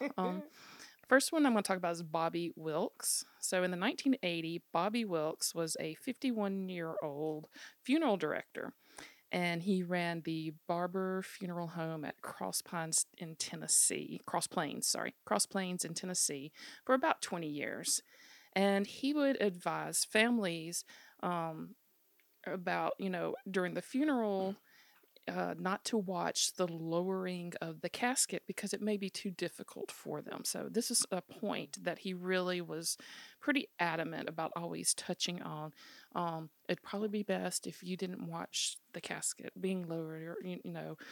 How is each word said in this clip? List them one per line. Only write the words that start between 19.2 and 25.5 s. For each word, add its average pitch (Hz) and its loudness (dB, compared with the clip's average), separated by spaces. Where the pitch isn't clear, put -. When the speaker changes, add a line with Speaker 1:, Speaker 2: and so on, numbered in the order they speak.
Speaker 2:
advise 165 2
families, 196 4
um, 165 -2
about, 175 0
you 196 -2
know, 165 -2
during 180 2
the 175 -2
funeral, 214 2
uh, 180 0